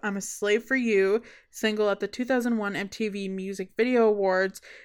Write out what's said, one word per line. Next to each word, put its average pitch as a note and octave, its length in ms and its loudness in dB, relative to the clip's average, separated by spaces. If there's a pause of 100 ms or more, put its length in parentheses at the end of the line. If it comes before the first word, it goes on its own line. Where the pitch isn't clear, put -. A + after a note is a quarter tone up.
"I'm G3+ 140 -4
a G3 60 -4
Slave G#3 420 0
for C4 140 -2
You," G#3+ 460 2 (280)
single G#3+ 380 0
at G3 100 0
the G3+ 80 -4
two B3 160 -6
thousand A#3+ 340 0
one G3+ 160 -2
M F#3+ 140 -4
T A3 220 -4
V G3 180 -6
Music F#3+ 480 -8
Video A#3 320 4
Awards, F#3+ 540 2 (240)